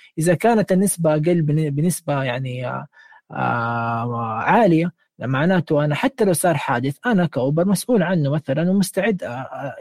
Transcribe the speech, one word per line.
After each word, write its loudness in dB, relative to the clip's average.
إذا 4
كانت 2
النسبة 2
أقل 2
بن-، 0
بنسبة -2
يعني، -6
آه، -8
آه، -2
عالية، 2
معناته 0
أنا 0
حتى -2
لو 4
صار 2
حادث -2
أنا 2
كأوبر 0
مسؤول 2
عنه 0
مثلا -2
ومستعد، 0
آه، -8
آه، -10